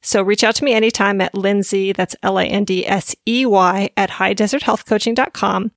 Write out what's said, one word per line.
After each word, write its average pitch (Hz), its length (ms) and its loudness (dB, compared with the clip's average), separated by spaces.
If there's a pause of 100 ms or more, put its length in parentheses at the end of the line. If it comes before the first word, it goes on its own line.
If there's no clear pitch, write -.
So 196 220 0
reach 208 200 2
out 226 120 2
to - 80 -4
me 269 100 2
anytime 208 480 2
at 185 140 -2
Lindsay, 196 560 0
that's 185 320 -2
L 190 160 0
A 180 60 0
N 196 180 -2
D 185 240 -2
S - 280 -2 (120)
E 247 180 0
Y, 190 500 2
at 196 140 0
high 190 240 -2
desert 214 300 0
health - 240 -2
coaching 220 260 0
dot 254 200 0
com. 196 440 -2